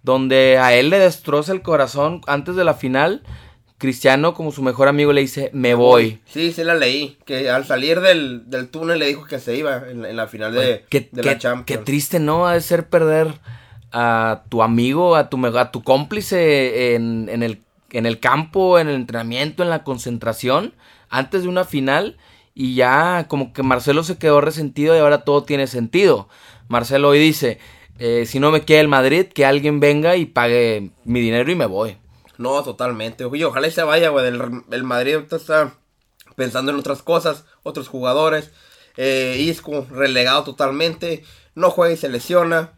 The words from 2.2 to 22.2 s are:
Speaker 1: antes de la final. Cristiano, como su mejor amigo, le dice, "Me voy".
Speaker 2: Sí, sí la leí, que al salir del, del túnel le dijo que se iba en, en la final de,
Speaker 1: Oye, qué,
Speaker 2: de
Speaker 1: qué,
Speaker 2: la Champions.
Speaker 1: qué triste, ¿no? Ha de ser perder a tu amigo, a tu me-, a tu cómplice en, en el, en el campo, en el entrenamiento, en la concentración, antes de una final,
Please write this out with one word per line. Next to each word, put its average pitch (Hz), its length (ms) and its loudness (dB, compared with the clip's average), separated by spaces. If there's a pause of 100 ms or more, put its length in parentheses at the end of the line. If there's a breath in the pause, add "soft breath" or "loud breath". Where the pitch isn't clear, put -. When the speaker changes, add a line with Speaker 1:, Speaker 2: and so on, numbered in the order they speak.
Speaker 1:
antes 143 280 -4
de 185 80 0
la 156 120 2
final. 143 480 -2 (540 loud breath)
Cristiano, 135 560 2
como 160 180 -8
su 143 100 -12
mejor 131 260 2
amigo, 147 240 2
le 143 100 4
dice, 139 320 -6
"Me 123 200 2
voy". 120 520 4
Speaker 2:
Sí, 165 280 -6
sí 165 100 -8
la 170 120 2
leí, 139 500 -2
que 131 240 -6
al 135 160 -2
salir 143 360 0
del, 139 480 0
del 127 200 -8
túnel 165 300 -4
le 147 80 -2
dijo 143 180 -6
que 139 140 -10
se 120 180 -6
iba 139 320 -6
en, 117 160 -12
en 107 100 -10
la 110 120 -4
final 110 260 -8
de, 123 60 0
Speaker 1:
Oye, 123 300 -2
qué, 131 220 -4
Speaker 2:
de - 100 -10
Speaker 1:
qué, 135 60 -2
Speaker 2:
la 135 100 -2
Champions. 123 280 -6
Speaker 1:
qué 135 180 -6
triste, 143 360 -2
¿no? 160 280 0
Ha 175 60 2
de 170 80 0
ser 170 280 -2
perder 160 440 2 (580 loud breath)
a 113 580 0
tu 117 140 0
amigo, 135 520 2
a 143 140 2
tu 139 80 -6
me-, 120 200 -2
a 123 140 -4
tu 117 120 -12
cómplice 135 1120 0
en, 113 340 -4
en 117 140 -4
el, 110 180 -6 (300)
en 117 140 -4
el 117 140 -2
campo, 160 600 2
en 156 100 0
el 143 60 -2
entrenamiento, 123 680 -6
en 170 60 -2
la 160 140 -4
concentración, 127 920 -4 (360 soft breath)
antes 135 340 -4
de 180 60 -4
una 180 140 -2
final, 151 540 -2 (380 soft breath)